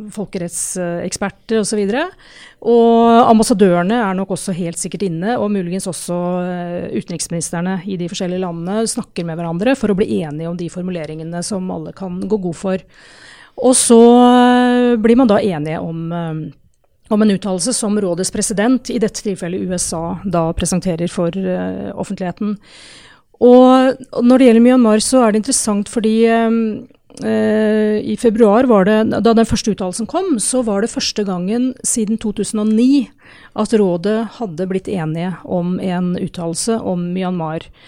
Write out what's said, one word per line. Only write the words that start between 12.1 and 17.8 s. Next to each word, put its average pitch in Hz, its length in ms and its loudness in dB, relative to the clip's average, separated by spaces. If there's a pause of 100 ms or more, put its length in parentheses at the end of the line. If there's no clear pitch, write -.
gå 196 200 -2
god 180 140 -4
for. 190 240 -4 (800)
Og 254 160 4
så, 240 240 2
eh, 247 1040 6
blir 233 140 4
man 262 100 6
da 254 120 4
enige 160 440 -2
om, 165 300 -8
eh, 160 380 -6 (600)
om 208 120 2
en 208 140 4
uttalelse 185 380 -4
som 208 240 -2